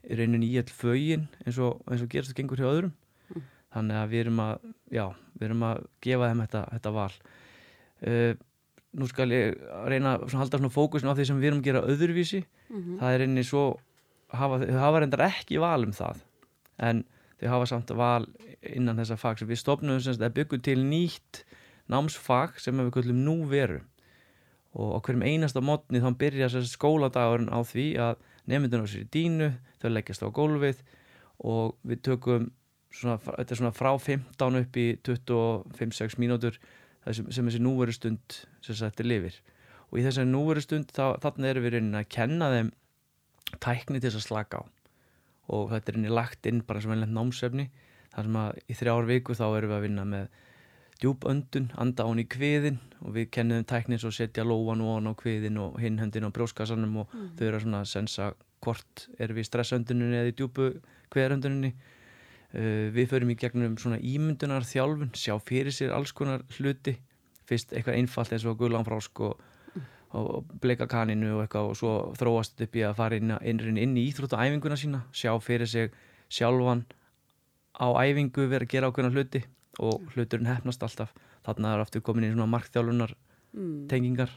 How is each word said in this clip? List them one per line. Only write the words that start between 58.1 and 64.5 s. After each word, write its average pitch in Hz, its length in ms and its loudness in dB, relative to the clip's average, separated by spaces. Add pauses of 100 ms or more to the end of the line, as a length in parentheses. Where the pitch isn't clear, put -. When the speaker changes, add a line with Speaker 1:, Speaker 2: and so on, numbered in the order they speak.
Speaker 1:
hvort - 460 -8 (120)
erum 113 180 -4
við 113 80 -4
í - 40 -12
stressönduninni 120 680 0
eða 120 140 0
í - 40 -6
djúpu 131 460 -2 (300)
kviðarönduninni. 135 600 0 (800)
Eh, 107 360 0
við 123 200 2
förum 123 200 2
í 117 80 0
gegnum 117 400 0
svona 113 240 -2
ímyndunarþjálfun, 139 1120 -2